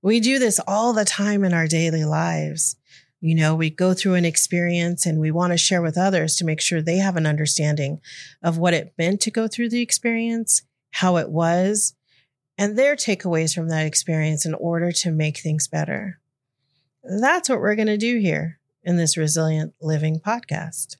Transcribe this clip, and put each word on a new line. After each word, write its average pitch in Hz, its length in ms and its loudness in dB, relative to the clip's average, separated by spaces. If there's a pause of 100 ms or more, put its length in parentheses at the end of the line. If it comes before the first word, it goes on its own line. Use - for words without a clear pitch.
We 220 160 4
do 262 200 2
this 226 260 2
all 226 280 2
the 214 120 2
time 202 380 0
in 180 100 2
our 165 140 2
daily 160 380 2
lives. 156 680 -2 (440)
You 160 160 2
know, 160 180 4
we 160 160 0
go 185 240 2
through 185 220 2
an 175 100 4
experience 175 800 0
and 156 140 0
we 156 100 0
want 175 240 0
to 170 60 0
share 175 240 2
with 160 120 -2
others 175 420 2
to 180 60 -2
make 156 160 -2
sure 165 220 -2
they 165 160 0
have 190 200 0
an 156 100 2
understanding 151 760 0 (400)
of 165 160 0
what 175 160 2
it - 240 -4
meant 180 240 0
to - 80 -2
go 226 180 -2
through 233 220 -4
the 240 100 -2
experience, 233 840 0 (260)
how 180 280 2
it - 120 -2
was, 175 640 0 (640)
and 202 180 0
their 277 200 4
takeaways 170 580 -2
from 165 160 -4
that 160 160 0
experience 156 580 -2
in 160 120 -4
order 170 360 -2
to 170 200 -2
make 156 260 0
things 151 300 -2
better. 170 520 -6 (840)
That's 269 440 0
what 262 120 0
we're 208 160 2
gonna 220 200 0
do 233 220 0
here 160 420 -2 (220)
in 175 160 0
this 165 200 0
Resilient 156 640 0
Living 156 400 -2
podcast. - 800 -6